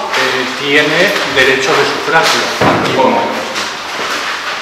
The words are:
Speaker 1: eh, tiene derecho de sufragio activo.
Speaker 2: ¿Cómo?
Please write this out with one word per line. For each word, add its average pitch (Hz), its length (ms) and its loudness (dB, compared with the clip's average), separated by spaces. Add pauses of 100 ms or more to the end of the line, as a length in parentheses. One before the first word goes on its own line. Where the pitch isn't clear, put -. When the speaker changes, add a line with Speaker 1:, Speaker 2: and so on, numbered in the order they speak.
(120)
Speaker 1:
eh, 131 320 0 (160)
tiene 151 500 2 (240)
derecho 135 360 2
de 139 160 4
sufragio - 540 2 (200)
activo. - 440 2
Speaker 2:
¿Cómo? - 140 2 (1400)